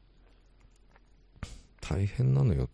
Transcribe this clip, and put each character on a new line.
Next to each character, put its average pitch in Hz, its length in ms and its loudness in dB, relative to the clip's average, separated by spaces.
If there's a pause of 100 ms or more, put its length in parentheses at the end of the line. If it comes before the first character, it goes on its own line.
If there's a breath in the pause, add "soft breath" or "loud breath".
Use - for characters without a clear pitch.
(1800)
大 - 260 -2
変 127 280 0
な 139 100 4
の 104 100 2
よ。 65 200 0